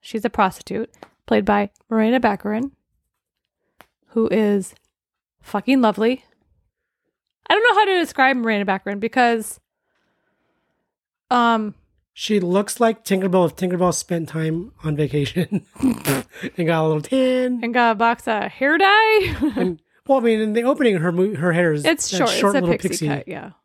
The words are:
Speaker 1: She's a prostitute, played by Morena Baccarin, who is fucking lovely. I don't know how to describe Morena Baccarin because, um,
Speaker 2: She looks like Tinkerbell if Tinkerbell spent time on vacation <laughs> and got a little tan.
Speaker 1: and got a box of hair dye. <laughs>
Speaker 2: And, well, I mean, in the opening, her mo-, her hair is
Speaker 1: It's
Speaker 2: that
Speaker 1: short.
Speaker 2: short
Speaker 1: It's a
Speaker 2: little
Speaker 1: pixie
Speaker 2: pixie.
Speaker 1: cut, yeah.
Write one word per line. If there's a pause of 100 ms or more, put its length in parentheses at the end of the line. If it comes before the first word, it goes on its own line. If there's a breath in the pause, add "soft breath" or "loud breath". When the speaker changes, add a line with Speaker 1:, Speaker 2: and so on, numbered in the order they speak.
Speaker 1:
She's
a
prostitute, (360 loud breath)
played
by (180)
Morena
Baccarin, (1400)
who
is (680)
fucking
lovely. (1200)
I
don't
know
how
to
describe
Morena
Baccarin
because, (1700)
um, (380)
Speaker 2:
She
looks
like
Tinkerbell
if
Tinkerbell
spent
time (100)
on
vacation
<laughs>
and
got
a
little
tan.
Speaker 1:
and
got
a
box
of
hair
dye.
<laughs>
Speaker 2:
And, (280)
well,
I
mean,
in
the
opening,
her
mo-,
her
hair
is
Speaker 1:
It's
Speaker 2:
that
Speaker 1:
short.
Speaker 2:
short
Speaker 1:
It's
a
Speaker 2:
little
Speaker 1:
pixie
Speaker 2:
pixie.
Speaker 1:
cut,
yeah. (140)